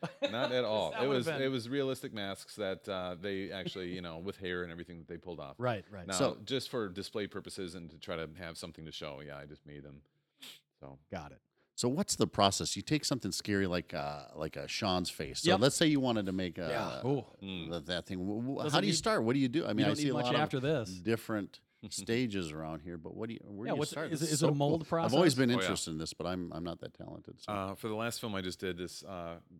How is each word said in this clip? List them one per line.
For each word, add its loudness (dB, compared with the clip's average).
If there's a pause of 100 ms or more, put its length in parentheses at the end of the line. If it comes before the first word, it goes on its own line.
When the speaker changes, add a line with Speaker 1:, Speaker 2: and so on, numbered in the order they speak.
Speaker 1:
no. -4
Speaker 2:
<laughs> -2
Speaker 1:
Not 0
at 4
all. 2
Speaker 2:
That -2
Speaker 1:
It 4
Speaker 2:
would've 4
Speaker 1:
was, 0
Speaker 2:
been 0
Speaker 1:
it 2
was -2
realistic -2
masks -6
that, -2
uh, -2
they -2
actually, -4
you -6
know, -8
with -6
hair -2
and -6
everything -12
that -18
they -10
pulled -10
off. -10
Speaker 2:
Right, -2
right. -12
Speaker 1:
Now, -4
Speaker 3:
So 2
Speaker 1:
just -2
for -2
display -6
purposes -8
and -10
to -18
try -6
to -4
have -10
something -12
to -12
show, -8
yeah, -10
I -12
just -18
made -14
them. -18 (760)
So -16 (120)
Speaker 2:
Got -8
it. -20 (340)
Speaker 3:
So 2
what's 0
the 4
process? 4
You -4
take 0
something 0
scary 2
like, 0
uh, -4 (100)
like -2
a -8
Sean's 2
face. -6
So 6
Speaker 2:
Yep. 8
Speaker 3:
let's 8
say 6
you 6
wanted 2
to 0
make -2
a, -2 (340)
Speaker 2:
Yeah. 0
Ooh. 0 (160)
Speaker 1:
Mm. -6
Speaker 3:
th-, -6
that -2
thing. -4
W-, -2
w-, -2
Speaker 2:
Doesn't 0
Speaker 3:
how 8
do 4
you 6
Speaker 2:
need, 4
Speaker 3:
start? 2
What 6
do 4
you 6
do? 2
I 0
mean, 2
Speaker 2:
you 6
Speaker 3:
I 6
Speaker 2:
don't 4
Speaker 3:
see 0
Speaker 2:
need 2
Speaker 3:
a 2
Speaker 2:
much 2
Speaker 3:
lot 2
Speaker 2:
after 2
Speaker 3:
of -2
Speaker 2:
this. 0
Speaker 3:
different -2 (140)
Speaker 1:
<laughs> -14
Speaker 3:
stages 0
around -6
here, -8
but -10
what -6
do -6
you, -10
where -8
Speaker 2:
Yeah, 0
Speaker 3:
do 0
you 2
Speaker 2:
what's, 0
Speaker 3:
start? -4
Speaker 2:
is 0
Speaker 3:
This 2
Speaker 2:
it, 2
Speaker 3:
is -
Speaker 2:
is 4
it 8
a 8
Speaker 3:
so 6
Speaker 2:
mold 2
Speaker 3:
cool. 2
I've 2
always 8
Speaker 2:
process? -4
Speaker 3:
been 8
Speaker 1:
Oh, 6
yeah. 4
Speaker 3:
interested 0
in -2
this, -4
but -2
I'm, 0
I'm -4
not -6
that -10
talented. -14
So. -8
Speaker 1:
Uh, -2
for -6
the -2
last -2
film -2
I 0
just -4
did, -2
this, -8
uh, -8 (220)